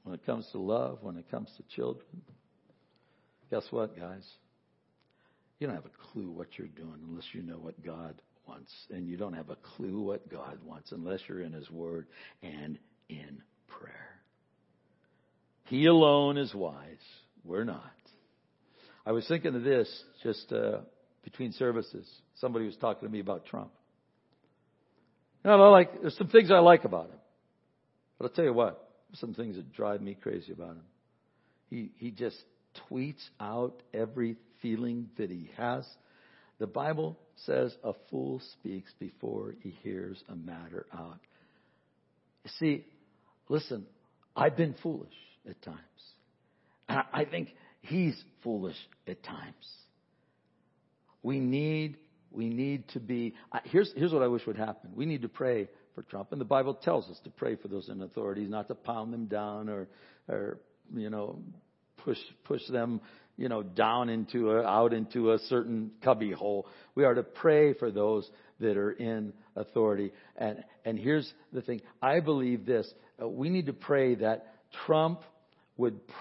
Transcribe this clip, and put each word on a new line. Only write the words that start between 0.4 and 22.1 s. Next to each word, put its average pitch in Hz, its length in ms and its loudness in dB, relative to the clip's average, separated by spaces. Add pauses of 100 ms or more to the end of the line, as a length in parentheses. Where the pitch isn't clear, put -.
to - 60 -10
love, 117 440 -2
when 95 160 -10
it 85 120 -18
comes - 280 -10
to - 180 -20
children, - 460 -8 (1300)
guess 110 200 -4
what, 110 280 -4
guys? 92 280 -14 (1300)
You 147 80 -4
don't 107 80 -6
have 78 100 -12
a - 260 -20
clue 95 200 -10
what 85 160 -12 (100)
you're 90 100 -12
doing 78 400 -18
unless 85 260 -14
you 87 100 -12
know 85 140 -14
what 80 280 -16
God 82 340 -14 (280)
wants. - 240 -20 (180)
And 90 180 -10
you 87 80 -8
don't 95 180 -8
have 78 180 -12
a - 60 -14 (180)
clue 98 260 -6
what 101 260 -6
God - 380 -14
wants 78 260 -20
unless 90 360 -8
you're 92 140 -10
in 80 120 -10
His 76 160 -16
Word 82 380 -10 (340)
and 76 380 -12 (300)
in 73 340 -18 (240)
prayer. - 260 -20 (1700)
He 135 200 2
alone 143 520 8
is 127 180 -4
wise. 78 420 -8 (480)
We're 92 180 -4
not. 85 300 -10 (1120)
I 110 60 0
was 113 160 -2
thinking 165 280 0
of 120 80 -4
this 127 240 4 (360)
just, - 280 -6
uh, 110 280 -2 (440)
between 123 300 -8
services. 117 560 -4 (300)